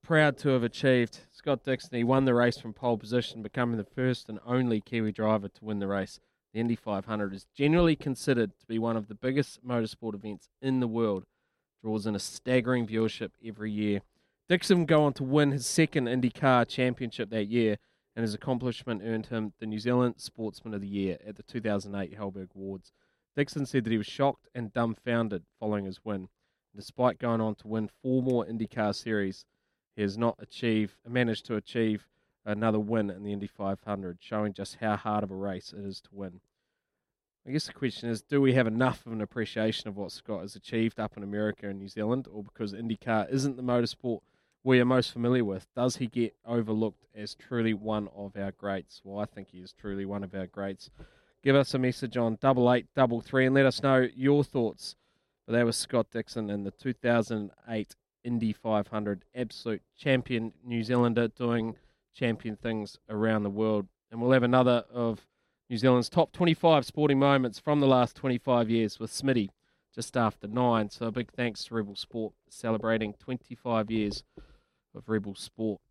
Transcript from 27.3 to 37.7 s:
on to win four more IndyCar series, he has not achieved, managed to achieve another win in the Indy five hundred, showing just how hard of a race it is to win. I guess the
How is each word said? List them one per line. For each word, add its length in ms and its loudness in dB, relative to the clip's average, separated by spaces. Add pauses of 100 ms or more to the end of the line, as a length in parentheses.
on 160 0
to 140 -20
win 200 -2 (120)
four 220 0
more 220 2
IndyCar 500 -2
series, 500 -2 (500)
he 60 -4
has 160 -2
not 220 0
achieved, 560 -2 (120)
managed 380 -2
to 100 -4
achieve 520 -2 (360)
another 360 0
win 320 0
in 100 -14
the 100 -8
Indy 140 -6
five 400 -6
hundred, 340 -6
showing 340 -4
just 280 -12
how 140 0
hard 280 -2
of 60 -6
a 60 -10
race 360 -8
it 140 -14
is 160 -12
to 100 -20
win. 280 -12 (1080)
I 40 -8
guess 160 -2
the 60 -14